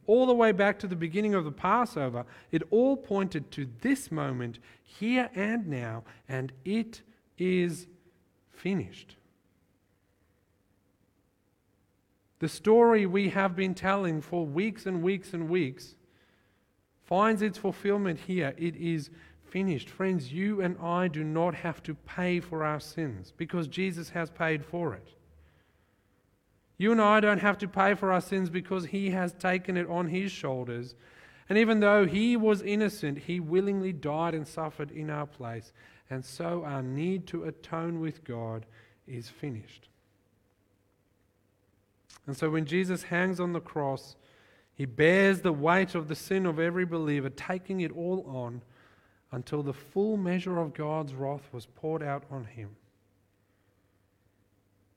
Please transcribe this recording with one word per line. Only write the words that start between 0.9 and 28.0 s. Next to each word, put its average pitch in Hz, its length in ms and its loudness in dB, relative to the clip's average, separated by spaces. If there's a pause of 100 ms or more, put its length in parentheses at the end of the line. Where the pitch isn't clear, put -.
beginning 185 380 0
of 180 100 2
the 151 80 -4
Passover, 160 760 0 (240)
it 165 200 0
all 254 260 6
pointed 190 560 -2
to 139 160 -6 (120)
this 269 300 0
moment, 127 480 -4 (240)
here 240 520 0
and 208 340 -2
now, 117 360 -6 (240)
and 131 240 -4 (120)
it 220 380 -4 (360)
is 175 480 0 (640)
finished. - 680 -4 (3250)
The 165 80 0
story 220 580 6
we 190 220 2
have 190 260 2
been 185 220 0
telling 185 440 0
for 170 240 -4
weeks 180 400 -2
and 185 160 -2
weeks 185 320 -2
and 165 160 -4
weeks 160 460 -2 (1080)
finds 202 420 2
its 214 140 0
fulfillment 196 640 -2
here. 165 400 -2
It 165 160 -2
is 165 340 -4 (360)
finished. 180 440 -2
Friends, 180 440 -2
you 196 280 -2
and 180 180 0
I 175 280 0
do 156 160 -2
not 160 320 0
have 165 300 -6
to 156 100 -6
pay 180 460 -2
for 160 240 -4
our 151 160 0
sins 120 560 -8
because 165 320 -4
Jesus 175 420 -4
has 165 200 -4
paid 156 340 -2
for 170 300 -4
it. - 200 -16 (1600)
You 202 140 4
and 226 100 6
I 214 200 8
don't 208 180 4
have 202 200 2
to 202 100 -4
pay 196 260 4
for 190 180 2